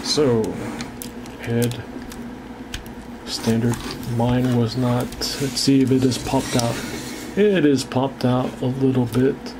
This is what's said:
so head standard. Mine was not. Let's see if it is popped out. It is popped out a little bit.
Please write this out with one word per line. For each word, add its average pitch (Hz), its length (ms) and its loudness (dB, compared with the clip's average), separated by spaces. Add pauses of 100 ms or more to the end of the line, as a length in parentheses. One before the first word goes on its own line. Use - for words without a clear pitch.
so 123 400 4 (960)
head 120 420 0 (1400)
standard. 117 500 0 (400)
Mine 123 400 4
was 117 220 2
not. 123 300 2 (340)
Let's 131 180 -2
see 139 220 6
if 127 100 4
it 127 120 4
is 127 160 2
popped - 360 -2
out. 117 200 2 (600)
It 190 300 4
is 135 180 6
popped 135 400 -2
out 127 380 0
a 131 60 0
little 127 400 2
bit. 127 280 2 (240)